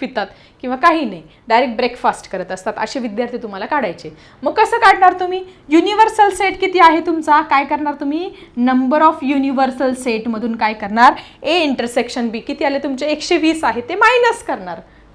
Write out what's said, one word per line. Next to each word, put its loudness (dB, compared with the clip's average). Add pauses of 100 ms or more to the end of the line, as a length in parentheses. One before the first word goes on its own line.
पितात -6 (340)
किंवा -6
काही 0
नाही, -10 (260)
डायरेक्ट 2
ब्रेकफास्ट -4
करत -8
असतात. -6
असे -6
विद्यार्थी -6
तुम्हाला -10
काढायचे. -6 (260)
मग -2
कसं 2
काढणार 6
तुम्ही? -4 (260)
युनिव्हर्सल 4
सेट -2
किती 0
आहे 6
तुमचा? 2
काय 0
करणार -4
तुम्ही? -6 (280)
Number 2
of 2
universal 0
सेटमधून -4
काय -2
करणार? 4 (300)
A 2
intersection -2
B -6
किती -4
आले 0
तुमचे? -4
एकशे 0
वीस 0
आहे, -2
ते -6
मायनस 2
करणार. -8 (360)